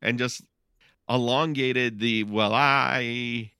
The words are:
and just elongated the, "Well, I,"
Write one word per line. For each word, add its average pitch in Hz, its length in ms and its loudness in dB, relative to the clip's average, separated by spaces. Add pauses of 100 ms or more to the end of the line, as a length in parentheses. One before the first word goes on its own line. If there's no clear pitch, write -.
and 120 160 0
just 123 240 -4 (680)
elongated 127 880 0
the, 110 260 0
"Well, 104 300 0
I," 123 1040 0